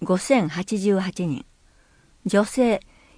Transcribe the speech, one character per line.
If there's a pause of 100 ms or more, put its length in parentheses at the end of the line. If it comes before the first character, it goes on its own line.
五
千
八
十
八
人。 (800)
女
性、 (380)